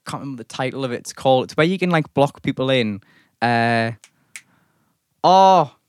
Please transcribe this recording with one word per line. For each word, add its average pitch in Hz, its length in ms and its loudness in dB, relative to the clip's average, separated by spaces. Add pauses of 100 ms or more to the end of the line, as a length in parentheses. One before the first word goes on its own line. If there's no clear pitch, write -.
can't 127 180 -10
remember 131 200 -12
the - 60 -20
title 135 360 -6
of 123 80 -6
it. 117 40 -4
It's - 160 -14
called, 131 320 0
it's - 120 -14
where 156 100 4
you 185 120 -2
can, 180 120 -2
like, 156 220 -2
block 139 300 0
people 135 280 -4
in. 110 300 -2 (400)
Uh, 117 520 0 (1300)
oh. 185 500 4 (160)